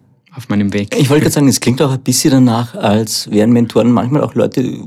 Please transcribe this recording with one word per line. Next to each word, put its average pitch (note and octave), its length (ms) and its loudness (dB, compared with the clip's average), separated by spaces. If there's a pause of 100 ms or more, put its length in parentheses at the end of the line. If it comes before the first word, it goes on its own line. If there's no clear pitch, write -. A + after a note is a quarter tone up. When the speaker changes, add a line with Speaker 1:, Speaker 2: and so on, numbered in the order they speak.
(360)
Speaker 1:
auf - 140 -12
meinem G2+ 240 -2
Weg. G#2 240 -4
Speaker 2:
Ich C3+ 120 2
wollte D3+ 140 2
gerade E3 100 0
sagen, C#3+ 140 2
es A#2+ 120 2
klingt B2+ 220 0
auch C#3 100 0
ein C3 100 -4
bisschen - 300 0
danach, A#3+ 440 2
als A2 540 -2
wären G#2+ 220 2
Mentoren A#2+ 400 2
manchmal C3 320 0
auch A#2 100 -4
Leute, A2+ 300 -2 (240)